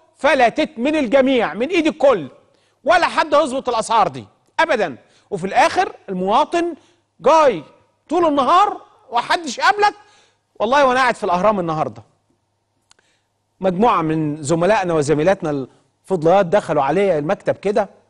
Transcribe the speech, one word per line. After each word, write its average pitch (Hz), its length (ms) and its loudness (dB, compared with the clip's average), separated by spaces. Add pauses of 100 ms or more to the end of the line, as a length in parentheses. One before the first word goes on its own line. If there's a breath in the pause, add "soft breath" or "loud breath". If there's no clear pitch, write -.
(160)
فلتت 269 600 0
من 294 200 -2
الجميع، 254 580 0
من 233 140 -4
إيد 339 180 -2
الكل، 247 420 0 (560)
ولا 330 220 2
حد 311 280 -2
هيظبط 269 340 0
الأسعار 220 400 0
دي 131 160 -10 (360)
أبدًا. 214 360 0 (340 soft breath)
وفي 190 160 -6
الآخر 262 460 0 (160)
المواطن 277 680 -2 (460 soft breath)
جاي 277 420 2 (460)
طول 349 180 0
النهار 320 540 2 (300)
ومحدش 269 500 -4
قابلك. 403 340 2 (640 soft breath)
والله 269 240 2
وأنا 254 160 2
قاعد 247 140 0
في - 100 -8
الأهرام 190 360 0
النهاردة، 156 420 -6 (1600)
مجموعة 190 420 0
من 156 400 -4
زملائنا 175 520 0
وزميلاتنا 151 720 -2 (380 soft breath)
الفضليات 185 420 2
دخلوا 165 360 0
عليا 165 360 0
المكتب 151 360 -4
كده 202 340 -2 (220)